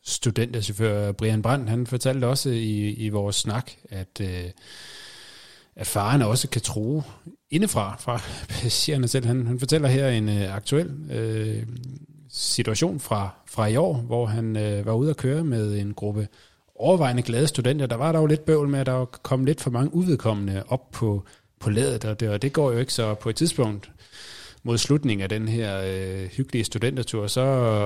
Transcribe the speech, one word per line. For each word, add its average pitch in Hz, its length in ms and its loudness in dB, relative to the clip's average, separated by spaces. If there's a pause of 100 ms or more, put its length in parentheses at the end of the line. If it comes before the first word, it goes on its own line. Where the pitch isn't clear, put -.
studenterchauffør. 104 1080 0
Brian 110 300 0
Brandt, 120 260 0
han 117 180 0
fortalte 131 400 0
også 135 240 0
i, 107 400 0
i 110 180 -4
vores 101 280 0
snak, 113 340 -2 (200)
at, 92 300 -10
øh, 90 240 -6 (1300)
at 107 100 -8
faren 110 360 2
også 113 260 2
kan - 140 -2
true 127 400 -2 (480)
indefra, 139 500 0
fra 120 200 -4 (160)
<laughs> - 120 -14
passagererne 127 600 0
selv. 127 180 0
Han, 123 200 0
han 123 120 0
fortæller 139 300 2
her 135 200 4
en, 110 200 2
øh, 101 280 0
aktuel, 143 340 0 (220)
øh, 110 500 -2 (680)
situation 127 720 0
fra, 101 300 -2 (160)
fra 110 200 0
i 107 100 2
år, 165 180 4
hvor 117 320 0
han, 110 300 -2
øh, 104 300 0
var 110 60 2
ude 135 180 2
at 147 60 0
køre 143 280 0
med 110 340 0
en 101 160 -4
gruppe 104 340 -4 (460)
overvejende 127 480 4
glade 135 240 2
studenter. 139 400 0
Der 117 100 -2
var 151 160 0
dog 160 140 4
lidt 151 180 2
bøvl 151 240 4
med, 139 120 2
at 131 60 0
der 127 180 0
kom - 400 -2
lidt 131 160 2
for 135 100 -2
mange 123 240 2
uvedkommende 107 720 2
op - 220 -4
på, 104 340 0 (360)
på 110 100 0
ladet, 117 340 2
og 107 160 -2
det, 113 80 0
og 104 140 0
det 135 100 0
går 143 200 4
jo 117 60 2
ikke. 123 140 0
Så 110 220 0
på 113 140 -6
et 110 80 -2
tidspunkt 117 540 0 (720)
mod 117 160 2
slutningen 131 440 2
af 98 60 -2
den 107 200 -2
her, 110 220 0 (100)
øh, 95 560 -4
hyggelige 127 280 0
studentertur, 113 640 -2
så 101 140 0 (460)